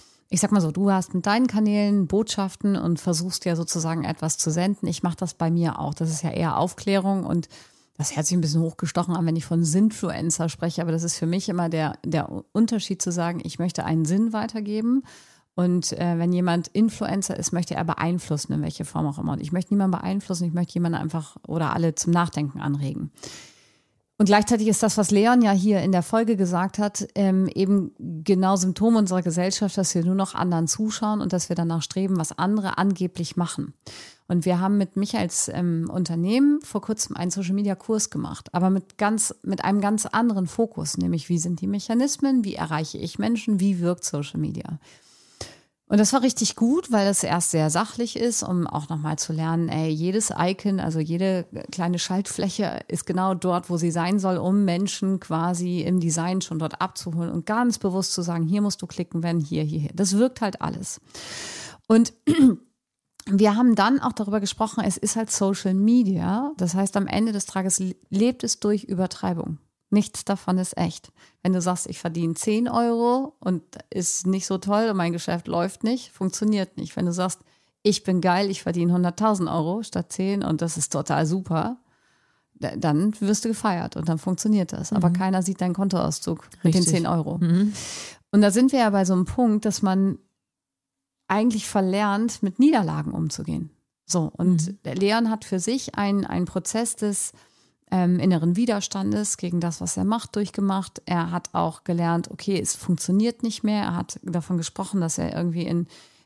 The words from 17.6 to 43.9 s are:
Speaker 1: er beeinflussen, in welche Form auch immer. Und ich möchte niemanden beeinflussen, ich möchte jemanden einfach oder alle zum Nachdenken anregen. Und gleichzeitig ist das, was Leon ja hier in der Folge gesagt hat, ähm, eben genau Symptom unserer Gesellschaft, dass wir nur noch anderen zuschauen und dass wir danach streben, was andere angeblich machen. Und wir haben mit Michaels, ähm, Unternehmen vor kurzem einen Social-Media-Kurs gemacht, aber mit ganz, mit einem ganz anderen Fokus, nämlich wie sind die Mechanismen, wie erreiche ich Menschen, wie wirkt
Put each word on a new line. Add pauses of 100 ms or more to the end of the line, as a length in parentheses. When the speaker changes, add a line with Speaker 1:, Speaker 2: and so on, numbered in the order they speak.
Speaker 1:
er
beeinflussen,
in
welche
Form
auch
immer.
Und
ich
möchte
niemanden
beeinflussen,
ich
möchte
jemanden
einfach (120)
oder
alle
zum
Nachdenken
anregen. (1080)
Und
gleichzeitig
ist
das,
was
Leon
ja
hier
in
der
Folge
gesagt
hat,
ähm,
eben (320)
genau
Symptom
unserer
Gesellschaft,
dass
wir
nur
noch
anderen
zuschauen
und
dass
wir
danach
streben,
was
andere
angeblich
machen. (540)
Und
wir
haben
mit
Michaels,
ähm,
Unternehmen
vor
kurzem
einen
Social-Media-Kurs
gemacht,
aber
mit
ganz,
mit
einem
ganz
anderen
Fokus,
nämlich
wie
sind
die
Mechanismen,
wie
erreiche
ich
Menschen,
wie
wirkt